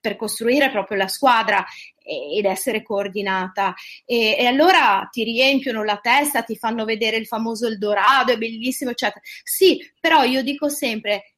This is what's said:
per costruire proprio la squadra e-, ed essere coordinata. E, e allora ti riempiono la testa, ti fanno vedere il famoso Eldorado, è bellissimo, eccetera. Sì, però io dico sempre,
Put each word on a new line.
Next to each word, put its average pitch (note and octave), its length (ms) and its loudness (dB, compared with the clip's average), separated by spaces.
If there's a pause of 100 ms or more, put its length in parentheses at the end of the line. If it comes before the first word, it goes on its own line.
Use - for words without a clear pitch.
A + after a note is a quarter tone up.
per G#3 140 -4
costruire B3 560 0
proprio G3+ 280 -4
la F#3+ 100 0
squadra A3 560 2 (360)
e-, D3 380 -6
ed G3+ 60 0
essere G#3+ 400 -2
coordinata. G3 880 -4 (300)
E, A3+ 340 0
e B3 80 2
allora C4+ 640 4
ti A3+ 140 -4
riempiono A#3+ 580 0
la G#3 180 -2
testa, C#4 420 2
ti A3 120 -10
fanno A3 300 -4
vedere A3 320 -2
il A3 100 -4
famoso A3+ 400 -4
Eldorado, A3 640 2
è A#3 80 0
bellissimo, A3+ 540 -6
eccetera. - 280 -4 (220)
Sì, - 380 2 (200)
però D#4+ 220 4
io B3+ 220 0
dico C#4+ 240 -2
sempre, G#3+ 680 -4